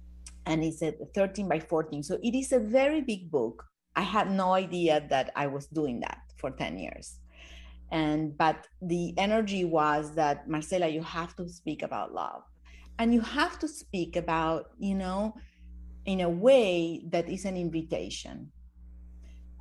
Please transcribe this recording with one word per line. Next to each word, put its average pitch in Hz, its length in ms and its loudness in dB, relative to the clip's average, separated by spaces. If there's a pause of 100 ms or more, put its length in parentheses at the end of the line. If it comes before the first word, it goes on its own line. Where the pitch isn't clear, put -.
(480)
and 160 160 2
it's 160 200 -2
a 156 100 -2 (220)
thirteen 196 340 0
by 156 100 4
fourteen. 160 440 -2
So 180 180 -2
it 233 140 0
is 269 160 0
a 254 80 6
very 262 420 4
big 190 300 -4
book. 120 340 0 (300)
I 175 80 2
had 196 260 2
no 190 240 4
idea 170 560 4
that 135 260 2
I 143 120 0
was 143 180 -6
doing 139 360 -2
that - 180 -8 (180)
for 135 140 -6
ten 95 260 -6
years. - 400 -10 (720)
And, 156 460 0
but 156 300 2 (140)
the 175 360 0
energy 202 460 2
was 151 520 4
that, 147 320 2
"Marcela, 160 400 0
you 156 140 0
have 170 360 -8
to 175 120 -6
speak 156 320 -6
about 123 320 -4
love. - 300 -6 (560)
And 233 120 4
you 233 100 6
have 294 380 0
to 320 80 -2
speak 170 480 -4
about, 165 520 0 (100)
you 196 160 -2
know, 190 420 -2 (680)
in 190 160 0
a 175 80 4
way 180 800 4
that 170 180 0
is 185 180 -6
an 185 120 -2
invitation." - 960 -4 (1080)